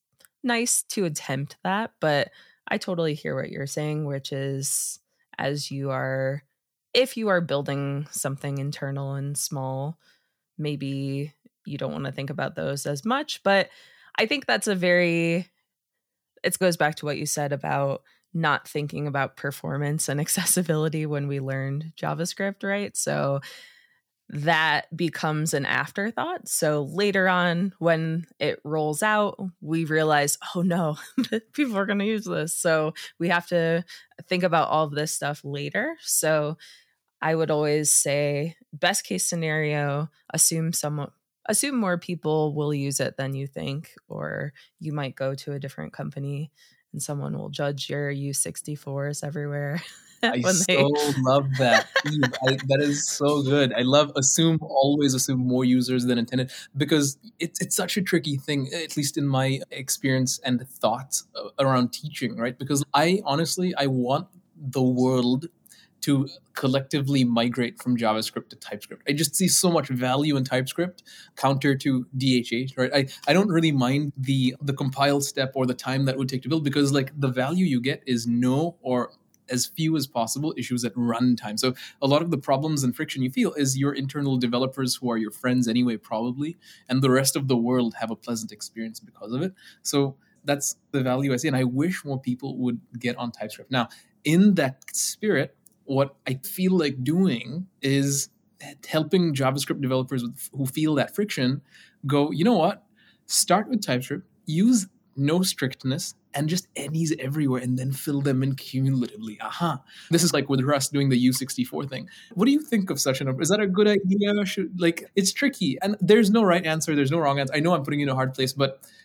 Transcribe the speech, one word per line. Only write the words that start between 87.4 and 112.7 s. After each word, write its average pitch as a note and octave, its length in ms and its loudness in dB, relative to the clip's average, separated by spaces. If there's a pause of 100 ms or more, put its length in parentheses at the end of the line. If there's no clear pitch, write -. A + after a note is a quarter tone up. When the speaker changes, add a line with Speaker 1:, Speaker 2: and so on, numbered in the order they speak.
Speaker 2:
the C3 80 4
world A#2+ 440 2
have A2+ 120 -4
a G#2+ 40 -8
pleasant A2 360 -8
experience A2+ 480 -14
because - 320 -16
of C3 100 -2
it. F#3+ 120 -4 (300)
So C#3 340 0 (260)
that's C#3+ 320 -2 (160)
the C#3 100 0
value C3 320 0
I B2 40 2
see, D#3+ 100 -2
and C#3 80 2
I B2+ 80 2
wish C#3 400 0
more C3+ 160 -4
people C3 380 -6
would B2 240 -2 (180)
get A#2+ 160 -2
on A#2+ 160 -6
TypeScript. - 400 -12
Now, B2 160 0 (380)
in F3+ 300 6
that C3+ 280 -2 (100)
spirit, - 640 -2 (300)
what C#3 320 0 (100)
I C3 60 -2 (100)
feel F#3 340 0
like C#3+ 240 0
doing D3+ 640 0 (140)
is C#3 460 2 (580)
helping D#3+ 480 2
JavaScript C3+ 460 0
developers C3 440 0
with, - 280 -10
who C3+ 140 -4
feel D#3 300 0
that - 200 0
friction C#3 460 0 (440)
go, C#3+ 260 4
"You D#3 120 0
know A3+ 140 6
what? E3+ 260 2 (440)
Start G#3 420 2
with A3+ 120 0
TypeScript, C3+ 460 -2 (180)
use F#3+ 420 4 (280)
no D3 280 2
strictness, C3+ 680 -4 (200)
and D3 160 -2
just F3+ 260 -2
any's D#3 440 -2
everywhere, C3+ 420 0
and B2+ 180 -2
then C3+ 140 -2
fill C#3+ 260 -4
them C3+ 240 2
in C3+ 120 -2
cumulatively." B2 840 -2
Aha. C#3 420 -4 (300)
This E3 120 4
is E3+ 100 2
like C#3 160 0
with C3+ 100 2
Rust C3+ 320 0
doing C#3 160 2
the B2+ 120 4
U B2+ 120 6
sixty-four C3 540 -4
thing. C3+ 240 -10 (240)
What G3+ 140 2
do C#4 40 6
you D4 80 4
think G#3+ 300 0